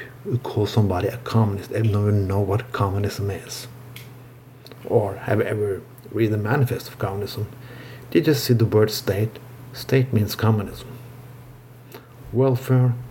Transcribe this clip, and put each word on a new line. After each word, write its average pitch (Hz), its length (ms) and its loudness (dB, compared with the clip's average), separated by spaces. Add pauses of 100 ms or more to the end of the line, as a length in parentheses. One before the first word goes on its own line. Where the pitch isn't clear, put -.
(240)
who 160 140 -2
calls - 340 -2
somebody 95 380 2
a - 80 -6
communist 101 560 0
ever 110 140 2
even 104 400 2
know 98 120 0
what 101 320 0
communism 101 580 -2
is, - 380 -10 (1160)
or 101 300 2
have - 260 0
ever 101 400 -2 (300)
read 110 200 2
the 107 60 0
manifest 120 500 0
of - 100 -16
communism. 101 520 -4 (600)
They 165 100 4
just 147 240 2
see 127 80 6
the 113 120 4
word 107 260 4
state. - 480 -2 (340)
State 131 400 0
means 104 220 2
communism. 107 520 0 (1400)
Welfare 127 600 4 (180)